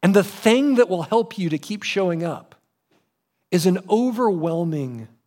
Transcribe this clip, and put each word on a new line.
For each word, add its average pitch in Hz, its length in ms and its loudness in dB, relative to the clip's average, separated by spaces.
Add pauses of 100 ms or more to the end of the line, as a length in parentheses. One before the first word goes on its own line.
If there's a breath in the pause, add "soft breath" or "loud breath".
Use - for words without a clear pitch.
And 190 140 4
the 196 80 6
thing 254 520 2
that 233 120 4
will 175 140 -2
help 226 340 -2
you 180 140 -2
to 151 80 -2
keep 208 240 -10
showing 175 420 -2
up - 300 -10 (960)
is 175 160 2
an 185 140 2 (100)
overwhelming 165 1200 -2 (180)